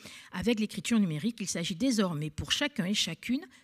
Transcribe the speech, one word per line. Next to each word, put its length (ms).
Avec 260
l'écriture 400
numérique, 420
il 80
s'agit 280
désormais 540
pour 220
chacun 340
et 80
chacune 500